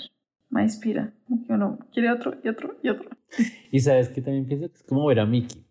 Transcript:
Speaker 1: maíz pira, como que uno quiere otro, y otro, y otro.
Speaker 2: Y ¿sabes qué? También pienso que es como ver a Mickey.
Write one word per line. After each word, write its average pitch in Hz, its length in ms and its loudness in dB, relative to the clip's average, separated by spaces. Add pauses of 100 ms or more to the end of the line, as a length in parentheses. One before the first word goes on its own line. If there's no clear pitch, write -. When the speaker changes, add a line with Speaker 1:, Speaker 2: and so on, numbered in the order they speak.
(500)
Speaker 1:
maíz 220 280 0
pira, 214 360 -4 (140)
como 240 180 -2
que 226 80 -2
uno 202 260 0 (120)
quiere 233 200 2
otro, - 320 -4
y 254 40 -4
otro, 226 360 -6
y 254 60 0
otro. - 200 -4 (600)
Speaker 2:
Y 135 80 4
¿sabes 127 300 4
qué? 135 120 -8
También 139 240 -2
pienso 143 240 -4
que - 60 -20
es - 80 -20
como 139 240 0
ver 123 120 6
a 107 60 4
Mickey. 117 460 0